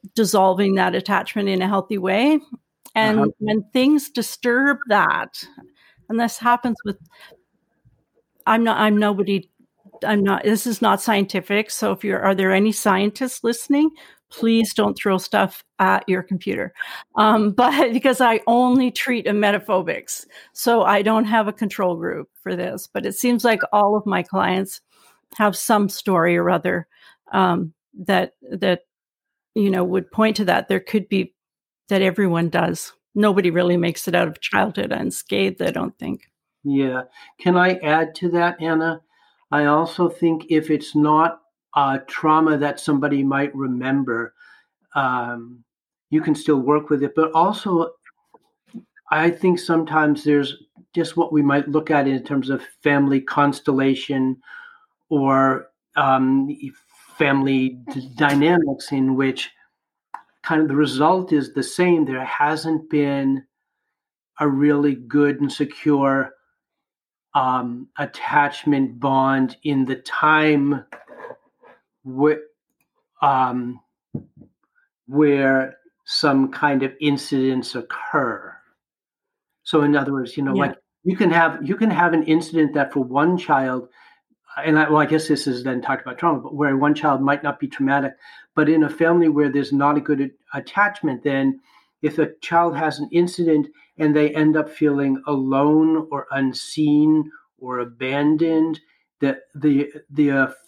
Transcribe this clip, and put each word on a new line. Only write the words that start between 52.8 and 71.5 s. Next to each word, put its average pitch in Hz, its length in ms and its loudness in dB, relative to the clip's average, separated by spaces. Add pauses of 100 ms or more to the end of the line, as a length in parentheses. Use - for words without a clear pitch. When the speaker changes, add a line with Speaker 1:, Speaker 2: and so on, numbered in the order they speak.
Speaker 2:
family 139 380 2
constellation 135 1160 0 (720)
or, 135 580 2 (280)
um, 135 600 2 (600)
family 135 640 0 (120)
d-, 131 240 -10
dynamics 147 760 2
in 131 240 2
which 131 340 -2 (920)
kind 156 180 0
of 156 60 4
the 135 80 0
result 151 580 2
is 143 200 0
the 135 100 -4
same. 170 420 2
There 131 200 -6
hasn't 156 640 -2
been 139 540 0 (960)
a 147 80 2
really 143 480 2
good 139 440 0
and 139 120 -2
secure, 139 800 -2 (1000)
um, 127 640 -2
attachment 139 1000 -2
bond 135 640 0
in 139 220 0
the 131 100 -4
time 151 880 0 (1200)